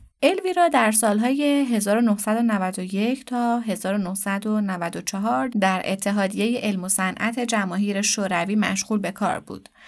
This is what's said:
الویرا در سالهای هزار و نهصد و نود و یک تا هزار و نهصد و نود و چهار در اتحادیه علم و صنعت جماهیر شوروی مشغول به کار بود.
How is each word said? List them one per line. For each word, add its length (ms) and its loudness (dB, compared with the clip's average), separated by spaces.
الویرا 440 4
در 240 4
سالهای 520 2
هزار 540 2
و 40 2
نهصد 360 2
و 40 0
نود 380 0
و 20 -6
یک 440 -2
تا 340 0
هزار 340 -2
و 40 0
نهصد 500 -4
و 140 2
نود 340 -4
و 60 -6
چهار 460 -2
در 380 2
اتحادیه 760 -2
علم 220 -2
و 60 -4
صنعت 500 -2
جماهیر 640 -2
شوروی 540 0
مشغول 440 0
به 120 -4
کار 280 -2
بود. 300 -14